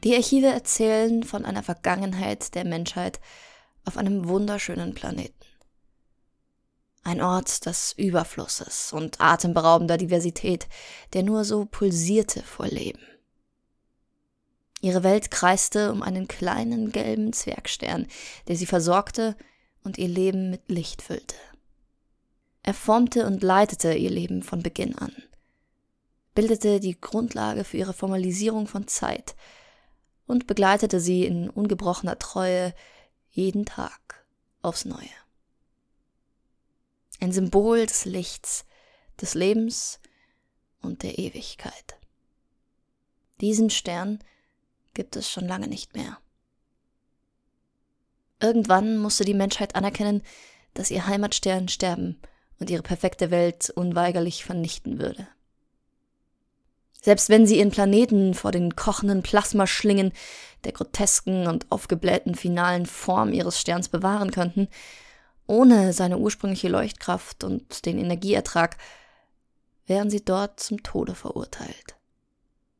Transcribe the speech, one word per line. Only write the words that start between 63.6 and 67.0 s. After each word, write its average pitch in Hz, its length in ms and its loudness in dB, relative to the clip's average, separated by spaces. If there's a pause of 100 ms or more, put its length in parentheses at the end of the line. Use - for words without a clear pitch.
bewahren 190 440 0
könnten, 180 360 0 (800)
ohne 214 460 8
seine 180 240 0
ursprüngliche 196 500 -2
Leuchtkraft 190 760 -4